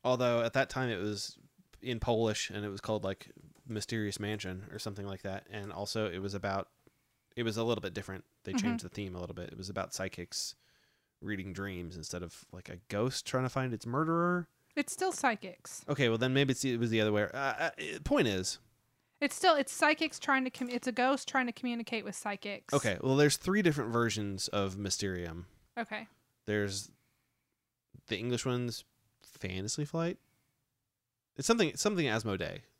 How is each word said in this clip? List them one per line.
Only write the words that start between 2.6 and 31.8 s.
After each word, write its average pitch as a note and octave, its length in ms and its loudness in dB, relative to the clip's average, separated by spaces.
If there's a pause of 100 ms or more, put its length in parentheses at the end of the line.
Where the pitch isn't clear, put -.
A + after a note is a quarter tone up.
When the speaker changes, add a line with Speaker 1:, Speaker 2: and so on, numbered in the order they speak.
Speaker 1:
it G#2 40 -4
was G2+ 120 -6
called, G#2+ 240 -2
like, G2 260 -4 (360)
Mysterious G#2+ 540 -4
Mansion G2+ 520 -4
or G2+ 60 -10
something G2+ 280 -6
like G2 160 -8
that. G2 280 -6
And G2+ 220 -8
also G#2 380 -2
it E2+ 80 -6
was G2+ 160 -4
about, G2 340 -2 (680)
it A#2+ 60 -4
was A2+ 140 0
a A2+ 80 0
little A2+ 180 2
bit F#2+ 120 -6
different. G2 300 -8 (200)
They - 80 -6
Speaker 2:
Mm-hmm. G#3+ 140 2
Speaker 1:
changed A#3 180 0
the F2+ 40 -10
theme F#2+ 280 -6
a F2+ 40 -8
little F2+ 140 -8
bit. - 160 -8
It - 80 -14
was F#2+ 120 -10
about F#2+ 240 -4
psychics - 600 -6 (680)
reading F#2+ 320 -4
dreams F2+ 440 -6
instead F2 260 -6
of, - 300 -12
like, F2+ 160 -14
a F2+ 100 -12 (100)
ghost A2+ 380 0
trying B2+ 180 0
to C3 40 0
find B2+ 240 -2
its A2+ 140 -6
murderer. E3 640 2 (280)
Speaker 2:
It's - 160 -2
still F#4 200 0
psychics. - 760 -4
Speaker 1:
Okay, C3 200 4
well A2+ 100 4
then B2+ 140 4
maybe C3+ 200 6
it's, - 120 0
it B2+ 140 2
was A#2 120 2
the A2+ 100 6
other G#2+ 120 6
way. G#2 200 6
Uh, - 40 -6
uh, C#3 340 0 (340)
point C4 240 6
is, F#2+ 300 0 (640)
Speaker 2:
It's C#4+ 160 0
still, F4+ 180 6
it's C#4 180 2
psychics D#4 460 2
trying C4+ 260 2
to B3+ 60 -2
com-, B3 200 -6
it's B3 180 -2
a B3 40 -2
ghost B3+ 360 2
trying B3+ 180 0
to A#3+ 60 -4
communicate A#3 520 -4
with G3+ 120 -8
psychics. G3+ 580 -6
Speaker 1:
Okay, A2+ 260 2
well, C3 140 4
there's D3 220 8
three G3+ 260 2
different C#3 300 2
versions G#2 560 0
of G2 280 0
Mysterium. F2+ 680 -4 (320)
Speaker 2:
Okay. A3 300 -6 (380)
Speaker 1:
There's G2+ 440 0 (1160)
the G#2 100 -2
English A#2+ 260 -2
one's B2 400 -2 (380)
Fantasy G2 640 -4
Flight. E3 340 -2 (1160)
It's C#3 100 -4
something, A3+ 300 4
something G3 300 2